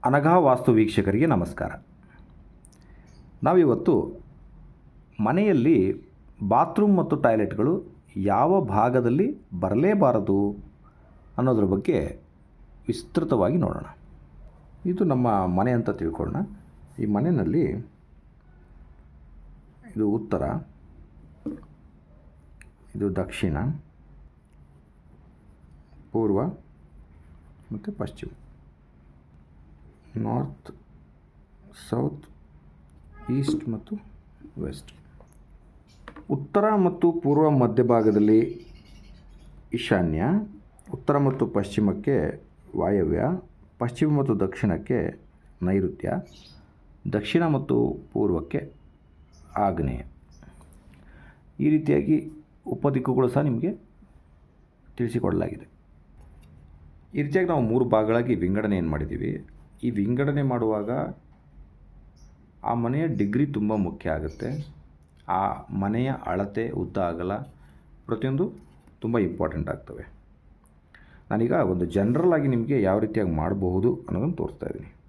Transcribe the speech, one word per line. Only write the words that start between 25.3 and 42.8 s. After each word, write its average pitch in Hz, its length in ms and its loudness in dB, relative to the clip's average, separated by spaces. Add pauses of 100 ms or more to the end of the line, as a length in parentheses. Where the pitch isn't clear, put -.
ಪೂರ್ವ 110 320 2 (1300)
ಮತ್ತು 202 200 -10
ಪಶ್ಚಿಮ, - 380 -10 (1900)
ನಾರ್ತ್, 117 540 -4 (1200)
ಸೌತ್, 139 340 -4 (1080)
ಈಸ್ಟ್ 139 380 -2
ಮತ್ತು 117 280 -8 (640)
ವೆಸ್ಟ್. - 300 -12 (1400)
ಉತ್ತರ 202 440 2
ಮತ್ತು 175 380 4
ಪೂರ್ವ 151 380 4
ಮಧ್ಯಭಾಗದಲ್ಲಿ 113 1160 4 (1080)
ಈಶಾನ್ಯ, 87 500 0 (720)
ಉತ್ತರ 143 240 0
ಮತ್ತು 131 280 2
ಪಶ್ಚಿಮಕ್ಕೆ 101 960 -2 (340)
ವಾಯವ್ಯ, 82 460 0 (560)